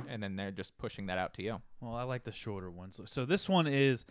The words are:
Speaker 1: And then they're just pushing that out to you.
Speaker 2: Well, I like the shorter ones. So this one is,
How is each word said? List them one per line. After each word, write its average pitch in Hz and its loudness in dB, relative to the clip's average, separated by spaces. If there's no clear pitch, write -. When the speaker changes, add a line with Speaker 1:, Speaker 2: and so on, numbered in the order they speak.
Speaker 1:
And 107 -6
then 98 -4
they're 98 -2
just 95 -8
pushing 101 -6
that 92 0
out 92 -2
to - -6
you. 113 -2
Speaker 2:
Well, 117 -6
I 120 -2
like 127 -4
the 113 -6
shorter 98 -6
ones. 92 -12
So 131 -2
this 175 2
one 175 6
is, 139 6